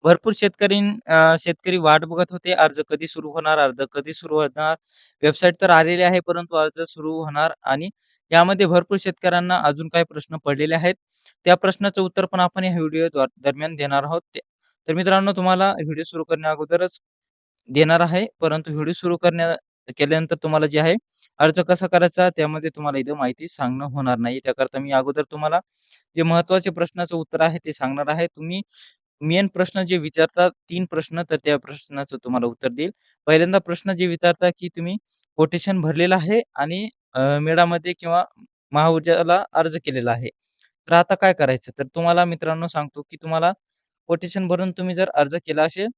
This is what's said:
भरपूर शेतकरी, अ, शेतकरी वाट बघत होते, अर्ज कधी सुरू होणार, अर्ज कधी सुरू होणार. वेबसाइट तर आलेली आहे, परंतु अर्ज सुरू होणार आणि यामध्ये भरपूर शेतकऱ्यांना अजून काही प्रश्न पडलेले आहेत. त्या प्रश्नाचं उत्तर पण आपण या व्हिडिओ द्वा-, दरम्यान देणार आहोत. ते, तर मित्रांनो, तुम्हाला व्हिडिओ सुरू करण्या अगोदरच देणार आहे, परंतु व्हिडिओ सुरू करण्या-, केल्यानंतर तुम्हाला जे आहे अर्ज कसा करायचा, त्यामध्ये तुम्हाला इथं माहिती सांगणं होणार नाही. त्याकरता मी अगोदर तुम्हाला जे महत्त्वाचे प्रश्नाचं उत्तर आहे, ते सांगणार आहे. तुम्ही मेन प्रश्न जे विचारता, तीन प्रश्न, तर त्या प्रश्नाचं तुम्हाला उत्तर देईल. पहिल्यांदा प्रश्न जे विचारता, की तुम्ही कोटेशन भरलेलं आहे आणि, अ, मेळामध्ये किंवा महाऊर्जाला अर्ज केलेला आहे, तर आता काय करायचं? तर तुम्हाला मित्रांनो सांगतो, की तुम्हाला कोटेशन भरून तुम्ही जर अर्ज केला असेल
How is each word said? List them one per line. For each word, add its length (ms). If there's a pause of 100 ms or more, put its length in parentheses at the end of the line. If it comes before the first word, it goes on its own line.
भरपूर 340
शेतकरी, 440 (260)
अ, 320
शेतकरी 380
वाट 280
बघत 280
होते, 200
अर्ज 360
कधी 180
सुरू 240
होणार, 280
अर्ज 240 (100)
कधी 200
सुरू 240
होणार. 400 (460)
वेबसाइट 380
तर 100
आलेली 320
आहे, 180
परंतु 360
अर्ज 240
सुरू 320
होणार 400 (100)
आणि 260 (440)
यामध्ये 340
भरपूर 340
शेतकऱ्यांना 580
अजून 300
काही 160
प्रश्न 320
पडलेले 380
आहेत. 200 (500)
त्या 100
प्रश्नाचं 480
उत्तर 220
पण 160
आपण 240
या 140
व्हिडिओ 300
द्वा-, 280
दरम्यान 380
देणार 280
आहोत. 200 (120)
ते, 60 (480)
तर 40
मित्रांनो, 400
तुम्हाला 400
व्हिडिओ 320
सुरू 200
करण्या 260
अगोदरच 480 (720)
देणार 280
आहे, 260 (140)
परंतु 320
व्हिडिओ 200
सुरू 240
करण्या-, 800
केल्यानंतर 460
तुम्हाला 240
जे 140
आहे 140 (440)
अर्ज 220
कसा 260
करायचा, 440
त्यामध्ये 460
तुम्हाला 220
इथं 180
माहिती 320
सांगणं 360
होणार 340
नाही. 200
त्याकरता 400
मी 120
अगोदर 320
तुम्हाला 380 (560)
जे 60
महत्त्वाचे 480
प्रश्नाचं 460
उत्तर 240
आहे, 180
ते 140
सांगणार 360
आहे. 180
तुम्ही 360 (580)
मेन 260
प्रश्न 380
जे 140
विचारता, 500
तीन 420
प्रश्न, 400
तर 60
त्या 220
प्रश्नाचं 580
तुम्हाला 300
उत्तर 220
देईल. 220 (360)
पहिल्यांदा 320
प्रश्न 340
जे 140
विचारता, 440
की 180
तुम्ही 280 (400)
कोटेशन 440
भरलेलं 360
आहे 260 (120)
आणि, 340 (240)
अ, 260
मेळामध्ये 540
किंवा 320 (460)
महाऊर्जाला 840
अर्ज 320
केलेला 280
आहे, 160 (600)
तर 40
आता 220
काय 180
करायचं? 460
तर 80
तुम्हाला 380
मित्रांनो 420
सांगतो, 360
की 200
तुम्हाला 300 (540)
कोटेशन 420
भरून 220
तुम्ही 240
जर 140
अर्ज 280 (100)
केला 160
असेल 360